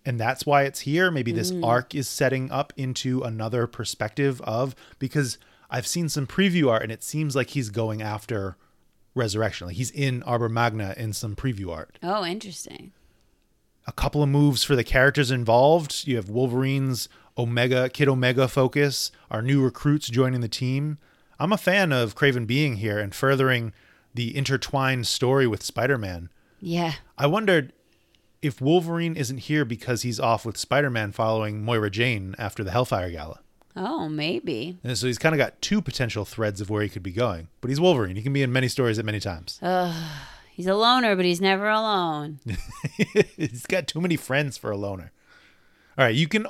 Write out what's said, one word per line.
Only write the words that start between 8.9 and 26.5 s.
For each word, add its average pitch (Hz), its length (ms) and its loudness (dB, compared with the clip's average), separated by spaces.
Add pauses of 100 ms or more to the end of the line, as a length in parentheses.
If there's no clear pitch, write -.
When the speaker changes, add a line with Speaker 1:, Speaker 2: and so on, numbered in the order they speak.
Speaker 1:
Resurrection. 107 520 -2
Like, 87 100 -10
he's 120 140 -4
in 131 320 -2
Arbor 120 260 0
Magna 110 480 0
in 107 160 -6
some 104 220 -8
preview 101 360 -4
art. - 300 -12
Speaker 2:
Oh, 190 240 -2
interesting. 190 640 -10 (920)
Speaker 1:
A 127 60 -8
couple 147 320 0
of 139 60 4
moves 143 340 4
for 143 120 4
the 120 80 4
characters 131 480 4
involved. 131 760 4
You 131 80 0
have 101 140 -4
Wolverine's 131 800 0 (280)
Omega, 123 520 2
Kid 143 180 2
Omega 127 400 4
focus, 135 640 2 (200)
our 110 100 -2
new 135 220 4
recruits 147 460 0
joining 127 320 2
the 117 60 -4
team. 139 500 -4 (420)
I'm 160 140 0
a 202 40 2
fan 185 340 2
of 120 240 2
Kraven 127 320 2
being 131 300 2
here 104 220 -2
and 101 140 -4
furthering 131 580 2 (440)
the 120 200 -4
intertwined 131 720 0
story 131 400 2
with 104 160 -2
Spider-Man. 101 680 -2 (300)